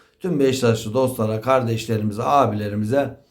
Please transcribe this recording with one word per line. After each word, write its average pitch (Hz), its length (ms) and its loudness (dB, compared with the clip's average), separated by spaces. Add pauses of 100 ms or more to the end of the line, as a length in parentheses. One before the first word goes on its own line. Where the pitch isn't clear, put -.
(200)
Tüm 170 200 -2
Beşiktaşlı 117 540 2
dostlara, 113 480 0
kardeşlerimize, 113 840 0
abilerimize 107 960 0 (120)